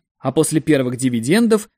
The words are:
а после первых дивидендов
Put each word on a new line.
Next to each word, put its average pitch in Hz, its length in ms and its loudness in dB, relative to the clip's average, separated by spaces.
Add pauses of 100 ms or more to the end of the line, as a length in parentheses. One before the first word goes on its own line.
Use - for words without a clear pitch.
(200)
а 131 100 -6
после 156 300 0
первых 131 380 0
дивидендов 156 800 0